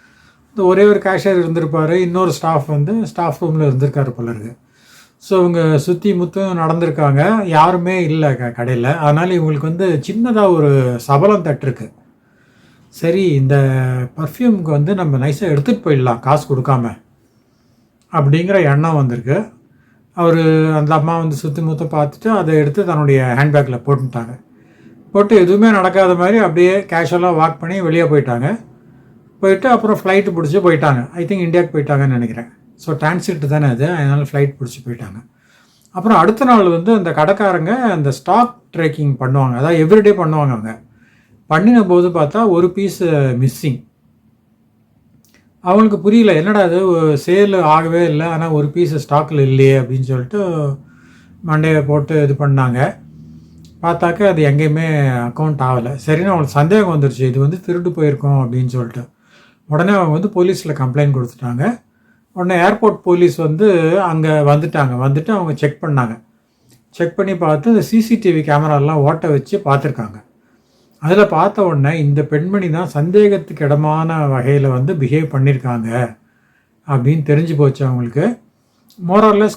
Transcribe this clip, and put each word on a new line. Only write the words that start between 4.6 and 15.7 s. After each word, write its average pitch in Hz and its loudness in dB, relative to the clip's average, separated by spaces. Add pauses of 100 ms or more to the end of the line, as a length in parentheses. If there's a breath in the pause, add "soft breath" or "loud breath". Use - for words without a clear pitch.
So, - -2
இவங்க 165 2
சுத்தி 180 -2
முத்தும் 180 -4
நடந்திருக்காங்க, 160 0
யாருமே 175 2
இல்ல 151 0
க-, 123 -6
கடையில. 123 -2
அதனால 156 0
இவங்களுக்கு 156 0
வந்து 165 -2
சின்னதா 214 2
ஒரு 139 2
சபலம் 170 4
தட்டிருக்கு. 139 -6 (960 soft breath)
"சரி, 180 -2
இந்த 139 2 (600)
பர்ஃப்யூம்க்கு 190 -2
வந்து 151 0
நம்ம 143 -2
நைஸா 147 -4
எடுத்துட்டு 170 -2